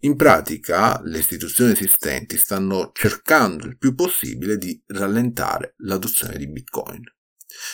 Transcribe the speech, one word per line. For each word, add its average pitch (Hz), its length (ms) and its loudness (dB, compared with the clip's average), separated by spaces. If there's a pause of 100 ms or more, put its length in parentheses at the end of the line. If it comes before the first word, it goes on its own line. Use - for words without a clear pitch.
In 139 160 2
pratica, 90 880 4
le 80 140 -4
istituzioni 90 540 2
esistenti - 640 0
stanno 95 560 0
cercando 107 720 2
il - 100 -12
più 131 180 2
possibile 127 640 -2
di 92 300 -8
rallentare 104 920 -2
l'adozione 95 600 -4
di 71 120 -8
Bitcoin. - 520 -10 (720)